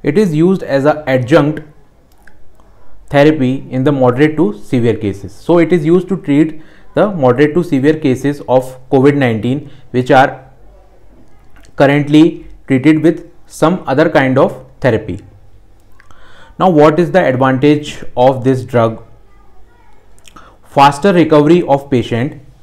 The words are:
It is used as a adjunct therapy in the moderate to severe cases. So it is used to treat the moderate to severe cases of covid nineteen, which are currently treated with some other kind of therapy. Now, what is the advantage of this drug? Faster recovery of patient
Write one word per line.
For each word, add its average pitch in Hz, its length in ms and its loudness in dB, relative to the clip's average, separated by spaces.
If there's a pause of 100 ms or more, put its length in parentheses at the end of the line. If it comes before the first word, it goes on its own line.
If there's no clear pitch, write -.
It 143 160 -2
is 202 160 0
used 170 300 0
as 135 220 -2
a 151 80 2 (180)
adjunct 139 500 0 (1500)
therapy 135 580 0
in 131 140 -4
the 147 80 2
moderate 135 460 0
to 202 200 -2
severe 117 400 -2
cases. 98 380 -8
So - 240 0
it 165 140 2
is 165 120 0
used 180 260 0
to 190 80 -4
treat 151 440 -2 (320)
the 196 160 0
moderate 143 440 2
to 170 100 0
severe 147 340 0
cases 143 500 -2
of 127 200 0 (220)
covid 139 260 4
nineteen, 123 520 -2 (220)
which 123 220 0
are - 400 2 (1200)
currently 147 720 2 (220)
treated 143 340 2
with 165 260 -2 (180)
some 175 420 -2
other 143 200 0
kind 135 300 0
of 180 260 -2 (160)
therapy. 110 380 -2 (1400)
Now, 185 100 2
what 156 300 4
is 160 100 0
the 170 140 0
advantage 131 800 0 (120)
of 123 280 2
this 123 200 0
drug? 113 380 -2 (1600)
Faster 143 500 2
recovery 160 500 4
of 139 280 -2
patient 120 500 -4 (220)